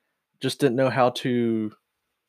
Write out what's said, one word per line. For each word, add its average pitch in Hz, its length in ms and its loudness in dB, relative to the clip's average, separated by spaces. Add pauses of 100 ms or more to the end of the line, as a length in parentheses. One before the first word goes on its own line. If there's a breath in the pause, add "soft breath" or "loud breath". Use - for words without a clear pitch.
(400)
just - 220 -6
didn't 127 160 2
know 135 120 2
how 123 200 2
to 117 640 -2 (560)